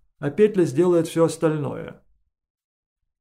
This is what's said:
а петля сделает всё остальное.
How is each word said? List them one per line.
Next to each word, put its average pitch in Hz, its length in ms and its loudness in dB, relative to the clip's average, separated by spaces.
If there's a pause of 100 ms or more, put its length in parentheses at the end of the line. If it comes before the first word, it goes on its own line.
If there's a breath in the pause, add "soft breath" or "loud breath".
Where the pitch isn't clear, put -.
(200)
а 151 100 -6
петля 202 340 2
сделает 165 440 2
всё 165 180 2
остальное. 151 760 -4 (1200)